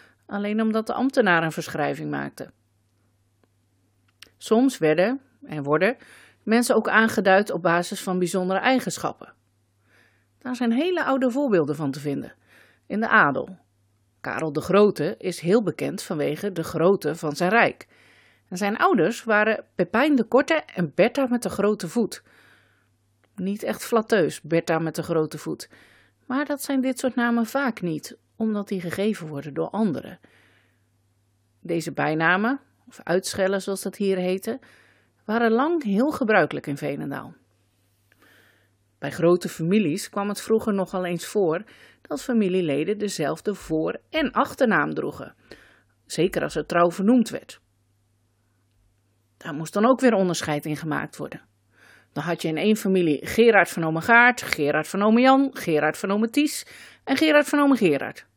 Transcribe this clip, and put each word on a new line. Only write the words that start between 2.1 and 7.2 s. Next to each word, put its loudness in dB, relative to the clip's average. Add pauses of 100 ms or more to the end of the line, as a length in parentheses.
Soms 2
werden, 2 (220)
en -8
worden, 2 (460)
mensen 2
ook 0
aangeduid 4